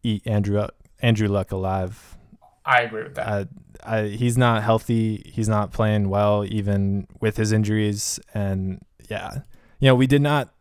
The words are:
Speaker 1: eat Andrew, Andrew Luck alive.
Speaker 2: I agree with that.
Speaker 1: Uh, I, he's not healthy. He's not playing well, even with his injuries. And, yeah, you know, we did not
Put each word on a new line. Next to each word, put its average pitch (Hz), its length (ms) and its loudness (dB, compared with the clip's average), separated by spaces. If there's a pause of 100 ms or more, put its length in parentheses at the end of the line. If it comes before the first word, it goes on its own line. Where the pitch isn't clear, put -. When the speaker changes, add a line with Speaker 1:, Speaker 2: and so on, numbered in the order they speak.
Speaker 1:
eat 107 200 -2
Andrew, 101 440 -2 (320)
Andrew 110 260 2
Luck 101 240 -2
alive. 95 640 -6 (500)
Speaker 2:
I 123 180 4
agree 110 220 -8
with - 100 -18
that. - 120 -6
Speaker 1:
Uh, 101 180 -2 (380)
I, 110 200 -4
he's 113 340 -2
not 117 260 2
healthy. 110 640 0
He's 107 240 -4
not 104 240 0
playing 107 380 0
well, 104 340 2
even 98 640 -2 (120)
with 107 200 -2
his 107 120 0
injuries. 107 720 0 (140)
And, 95 500 -4 (240)
yeah, - 300 -8 (420)
you 135 80 4
know, 131 60 8
we 131 120 4
did 139 140 4
not 143 400 0